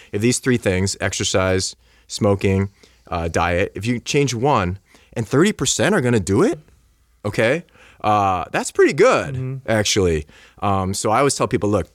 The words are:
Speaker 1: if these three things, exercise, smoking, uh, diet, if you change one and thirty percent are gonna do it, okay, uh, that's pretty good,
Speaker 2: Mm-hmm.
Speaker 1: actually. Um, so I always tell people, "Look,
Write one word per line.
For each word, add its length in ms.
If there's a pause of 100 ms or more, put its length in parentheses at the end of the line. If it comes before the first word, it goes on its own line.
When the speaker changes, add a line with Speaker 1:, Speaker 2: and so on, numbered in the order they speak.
(120)
Speaker 1:
if 120
these 160
three 180
things, 420
exercise, 760 (320)
smoking, 640 (400)
uh, 160
diet, 480
if 100
you 140
change 340
one 460 (340)
and 140
thirty 240
percent 420
are 80
gonna 180
do 220
it, 160 (680)
okay, 400 (400)
uh, 480
that's 200
pretty 220
good, 420
Speaker 2:
Mm-hmm. 340
Speaker 1:
actually. 560 (380)
Um, 320
so 160
I 80
always 160
tell 120
people, 220
"Look, 260